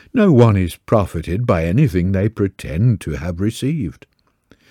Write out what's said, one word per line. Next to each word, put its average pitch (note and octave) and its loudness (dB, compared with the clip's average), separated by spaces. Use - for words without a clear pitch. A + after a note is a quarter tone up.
No G#3 4
one A#2 6
is F#2 -2
profited G2 -4
by F2 0
anything F#2 0
they G2 0
pretend G2+ -2
to D#2+ -8
have E2 -8
received. A2 -6